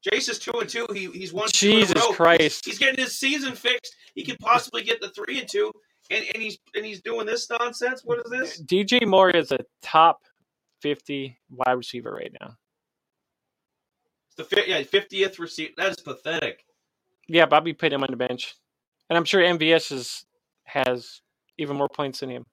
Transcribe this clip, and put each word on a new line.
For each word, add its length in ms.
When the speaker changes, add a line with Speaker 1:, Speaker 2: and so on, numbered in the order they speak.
Speaker 1:
Chase 260
is 100
two 220
and 80
two. 240
He, 180
he's 220
won 200
Speaker 2:
Jesus 400
Speaker 1:
two 60
in 60
a 40
row. 40
Speaker 2:
Christ. 520
Speaker 1:
He's 140
getting 240
his 160
season 360
fixed. 400
He 100
could 140
possibly 440
get 180
the 100
three 300
and 80
two. 240
And, 140
and 80
he's, 160
and 100
he's 160
doing 260
this 240
nonsense. 540
What 200
is 60
this? 280
Speaker 2:
D 260
J 160
Moore 300
is 200
a 80
top 380
fifty 560
wide 220
receiver 400
right 280
now. 160
Speaker 1:
It's 80
the 80
fi-, 220
yeah, 160
fiftieth 560
receiver. 380
That 140
is 60
pathetic. 680
Speaker 2:
Yeah, 180
but 100
I'll 60
be 100
putting 240
him 80
on 60
the 60
bench. 380
And 80
I'm 80
sure 180
M 160
V 140
S 180
is, 340
has 560
even 180
more 120
points 320
than 100
him. 220